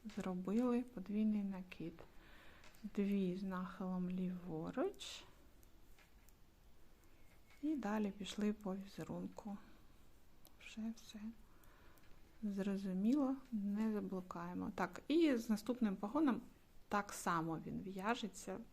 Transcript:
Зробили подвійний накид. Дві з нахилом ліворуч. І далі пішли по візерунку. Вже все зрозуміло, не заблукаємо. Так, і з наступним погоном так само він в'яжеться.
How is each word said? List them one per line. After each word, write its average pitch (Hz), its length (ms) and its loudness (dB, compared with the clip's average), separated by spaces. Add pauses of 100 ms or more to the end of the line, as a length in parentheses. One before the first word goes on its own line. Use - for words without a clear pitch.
Зробили 208 760 2
подвійний 214 600 2
накид. 185 600 -6 (800)
Дві 196 520 2
з 196 80 -4
нахилом 185 680 -2
ліворуч. 180 1120 -2 (2500)
І 302 140 2
далі 208 360 2
пішли 208 420 0
по 190 220 -2
візерунку. 190 840 -6 (1000)
Вже - 220 -10 (140)
все - 240 -14 (1200)
зрозуміло, 202 920 4 (160)
не 208 400 2
заблукаємо. 185 840 -2
Так, - 320 0
і 302 280 8
з 226 140 -2
наступним 214 460 2
погоном 277 460 4 (460)
так 202 260 0
само 165 520 2
він 160 160 -4
в'яжеться. 196 800 -2 (140)